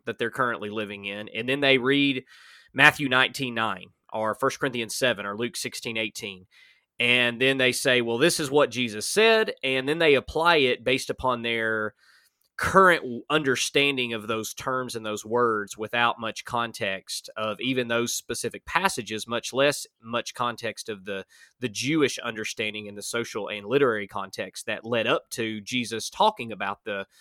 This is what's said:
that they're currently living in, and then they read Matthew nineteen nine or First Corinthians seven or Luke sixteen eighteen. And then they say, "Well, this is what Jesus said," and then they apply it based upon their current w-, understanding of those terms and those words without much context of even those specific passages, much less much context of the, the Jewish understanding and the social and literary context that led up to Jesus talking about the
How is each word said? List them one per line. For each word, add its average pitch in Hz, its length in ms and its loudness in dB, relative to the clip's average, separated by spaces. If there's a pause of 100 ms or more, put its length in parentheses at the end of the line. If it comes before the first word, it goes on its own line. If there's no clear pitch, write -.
that 113 120 -6
they're 117 120 -2
currently 117 400 -2
living 104 360 -6
in, 104 240 -8
and 117 180 -6
then 139 140 0
they 135 160 6
read 135 480 2 (480)
Matthew 143 340 6
nineteen 127 460 2
nine 101 340 -2 (240)
or 110 240 -2
First - 240 0
Corinthians 120 340 -4
seven 107 320 0
or 101 120 -6
Luke 120 180 -4
sixteen - 400 -8
eighteen. 107 520 -8 (520)
And 120 400 4
then 135 180 4
they 127 140 4
say, 123 300 2
"Well, 117 160 0
this 165 240 4
is 135 100 -2
what 139 200 6
Jesus 110 360 -4
said," 220 460 4 (100)
and 131 240 0
then 156 120 0
they 156 160 8
apply 165 420 4
it 123 260 4
based 135 260 0
upon 127 320 -2
their 113 540 -2 (640)
current 185 440 6
w-, 120 260 -6
understanding 139 840 2
of 107 140 -6
those 110 260 -2
terms 127 420 -4
and 113 80 -8
those 107 220 -6
words 110 540 0
without 117 400 0
much 110 260 -8
context 113 880 -6
of 107 240 -4
even 127 280 -2
those 117 260 0
specific - 520 -6
passages, 107 640 -2
much 117 240 -6
less 139 360 2 (160)
much 117 320 -6
context 117 520 -6
of 101 180 -10
the, 98 200 -8 (340)
the 120 100 -4
Jewish 123 500 0
understanding 107 680 -6
and 101 80 -14
the 101 60 -12
social 113 480 -6
and 104 160 -10
literary 113 400 2
context 95 640 -10
that 107 180 -6
led 113 220 0
up 147 240 0
to 110 300 -4
Jesus 113 460 -6
talking 131 440 0
about 98 320 -8
the 101 240 -6 (140)